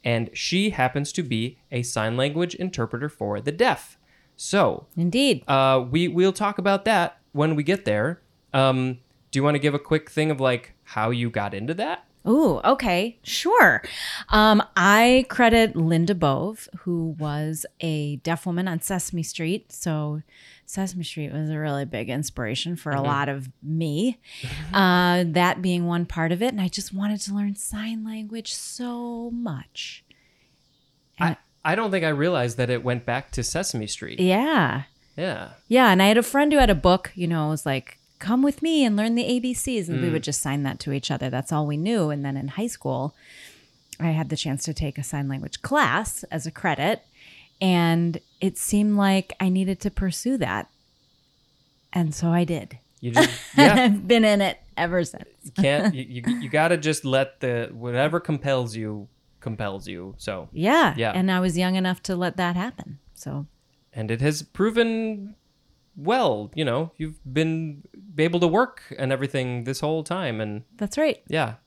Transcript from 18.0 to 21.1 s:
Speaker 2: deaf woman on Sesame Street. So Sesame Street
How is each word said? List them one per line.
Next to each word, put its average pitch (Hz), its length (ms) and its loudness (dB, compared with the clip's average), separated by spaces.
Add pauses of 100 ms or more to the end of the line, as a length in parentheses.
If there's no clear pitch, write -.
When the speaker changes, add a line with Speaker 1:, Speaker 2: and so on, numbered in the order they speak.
Speaker 2:
deaf 165 240 -2
woman 180 220 -2
on 160 120 -4
Sesame 175 440 -4
Street. - 480 -6
So 151 500 -4 (420)
Sesame 185 380 -6
Street 156 300 -8